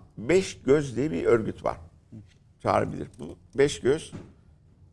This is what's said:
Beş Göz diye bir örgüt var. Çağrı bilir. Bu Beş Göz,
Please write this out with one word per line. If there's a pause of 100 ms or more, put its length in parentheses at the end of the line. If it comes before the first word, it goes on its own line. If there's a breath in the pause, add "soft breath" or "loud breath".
(180)
Beş
Göz
diye
bir
örgüt
var. (840)
Çağrı
bilir. (120)
Bu (200)
Beş
Göz, (800)